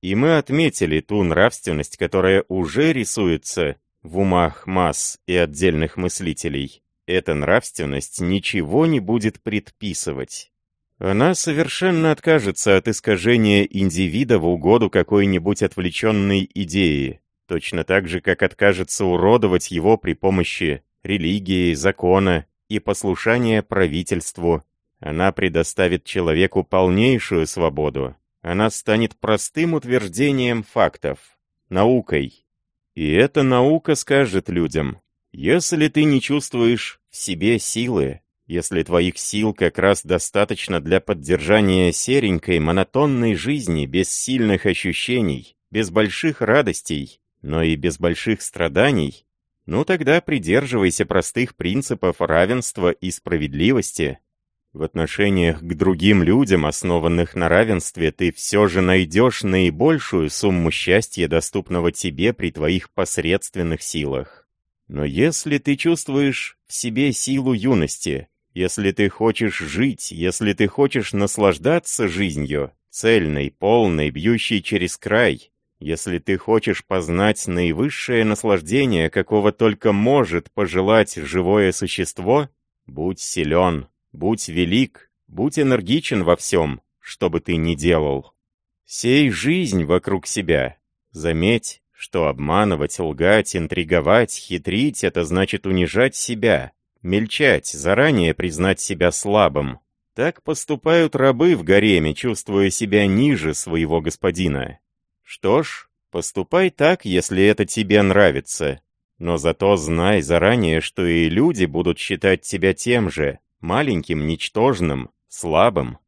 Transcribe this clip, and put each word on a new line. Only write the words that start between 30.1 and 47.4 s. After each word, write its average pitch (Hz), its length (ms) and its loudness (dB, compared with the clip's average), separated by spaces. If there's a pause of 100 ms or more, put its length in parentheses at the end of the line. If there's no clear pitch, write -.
фактов, 80 540 -2 (500)
наукой. 95 760 0 (500)
И 76 180 -2
эта 135 300 2
наука 135 520 2
скажет 131 540 0
людям: 78 520 -2 (300)
Если 156 580 0
ты 151 160 2
не 143 160 4
чувствуешь 120 800 -2 (100)
в - 60 -18
себе 98 440 -2
силы, 95 600 -4 (280)
если 85 340 -2
твоих 87 360 0
сил 107 360 -2
как 87 240 -2
раз 95 240 2
достаточно 92 800 -2
для 85 200 0
поддержания 90 920 2
серенькой, 98 680 0
монотонной 113 760 0
жизни 85 520 -2
без 90 240 -2
сильных 110 560 0
ощущений, 90 880 -2 (140)
без 104 200 -4
больших 107 500 -2
радостей, 101 800 -2 (220)